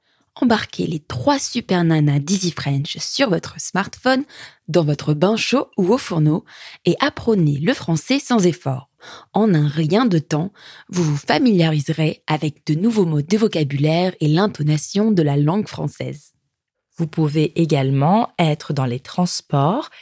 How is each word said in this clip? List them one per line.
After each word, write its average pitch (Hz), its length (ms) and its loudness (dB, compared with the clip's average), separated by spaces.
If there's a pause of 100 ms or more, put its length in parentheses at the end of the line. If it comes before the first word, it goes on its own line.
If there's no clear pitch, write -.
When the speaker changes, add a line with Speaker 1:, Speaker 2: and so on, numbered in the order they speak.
(400)
Speaker 1:
Embarquez 214 460 0
les 156 140 -6
trois - 400 -2
super 185 420 -2
nanas 151 380 2
d'Easy 180 320 -2
French 139 460 -4
sur - 300 -2
votre - 320 -4
smartphone, 254 640 -2 (440)
dans 165 160 2
votre 147 280 0
bain 180 240 2
chaud 240 300 0 (100)
ou 190 160 2
au 262 60 4
fourneau 156 460 0 (400)
et 170 160 4
apprenez 185 580 0
le 202 160 0
français 180 460 -2
sans 214 260 2
effort. 135 420 -4 (440)
En 208 200 4
un 151 140 4
rien 160 400 0
de 175 140 2
temps, 160 320 -4 (360)
vous 180 140 -2
vous 151 140 0
familiariserez 165 1120 0
avec 156 380 -4
de 151 80 0
nouveaux 208 300 2
mots 156 180 0
de 180 140 0
vocabulaire 165 840 0
et 151 80 2
l'intonation 165 840 0
de 175 120 4
la 143 140 2
langue 160 300 0
française. 143 680 -8 (600)
Speaker 2:
Vous 165 120 -4
pouvez 156 520 0
également 147 800 2
être 156 340 0
dans 135 140 -2
les 123 140 -4
transports 180 880 -2 (120)